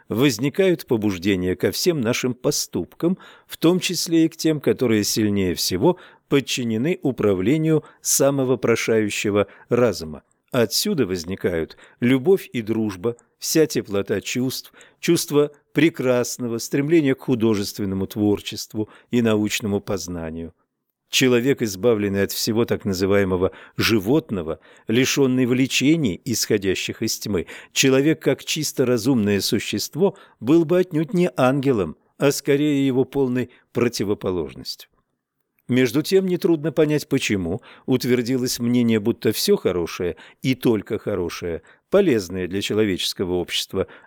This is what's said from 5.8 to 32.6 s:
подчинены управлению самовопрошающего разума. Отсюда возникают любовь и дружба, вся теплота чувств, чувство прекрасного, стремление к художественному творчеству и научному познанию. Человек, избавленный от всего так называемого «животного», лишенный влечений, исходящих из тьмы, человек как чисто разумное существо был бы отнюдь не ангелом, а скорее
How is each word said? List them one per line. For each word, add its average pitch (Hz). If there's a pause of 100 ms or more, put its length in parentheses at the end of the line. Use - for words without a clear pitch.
подчинены 123
управлению 131 (160)
самовопрошающего 117 (220)
разума. 92 (260)
Отсюда 131
возникают 87 (240)
любовь 135
и 120
дружба, 107 (240)
вся 156
теплота 98
чувств, - (260)
чувство 147 (200)
прекрасного, 123
стремление 143
к -
художественному 101
творчеству 104 (240)
и 120
научному 104
познанию. 85 (560)
Человек, 127
избавленный 101
от -
всего 113
так 107
называемого 95 (240)
«животного», 101 (300)
лишенный 127
влечений, 127
исходящих 101
из 113
тьмы, 95 (260)
человек 139
как -
чисто 143
разумное 113
существо - (240)
был 160
бы 180
отнюдь 165
не 175
ангелом, 127 (220)
а 139
скорее 143